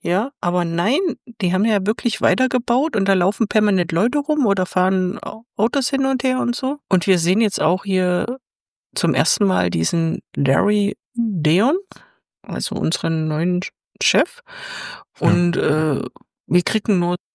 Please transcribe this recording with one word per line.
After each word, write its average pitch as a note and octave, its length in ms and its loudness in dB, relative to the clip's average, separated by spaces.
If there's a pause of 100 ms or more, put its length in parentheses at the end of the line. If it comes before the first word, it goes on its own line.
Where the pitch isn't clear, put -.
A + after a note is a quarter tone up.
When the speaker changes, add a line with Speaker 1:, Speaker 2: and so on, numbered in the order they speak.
Speaker 1:
Ja, G3 280 0 (100)
aber F3 240 0
nein, F3 360 0 (400)
die F3 120 0
haben F#3+ 120 2
ja G#3 200 0
wirklich - 360 -2
weitergebaut B3 760 0
und G3 140 0
da G3 60 4
laufen F#3+ 340 0
permanent G3+ 420 0
Leute A3+ 280 0
rum D4 280 0
oder G3 180 2
fahren F#3 560 0
Au-, A3+ 220 -10 (140)
Autos B3 340 0
hin C4+ 140 0
und C4+ 180 -2
her B3+ 160 0
und A#3+ 160 -2
so. C#4 240 -6 (100)
Und F#3 200 0
wir F#3 100 4
sehen F3 220 0
jetzt A3 200 0
auch E3 220 0
hier F#3 560 -2 (560)
zum - 200 0
ersten E3+ 320 0
Mal F#3 240 2
diesen E3 500 -2 (160)
Larry F#3+ 580 2 (200)
Deon, G#3 640 2 (640)
also - 340 -6
unseren D#3+ 500 -2
neuen F3 360 0 (380)
Chef. - 420 0 (800)
Speaker 2:
Ja. E3+ 80 4
Speaker 1:
Und, F3 280 4
äh, D#3 460 0 (440)
wir F3 160 4
kriegen G#3 380 0
nur F3 160 0 (180)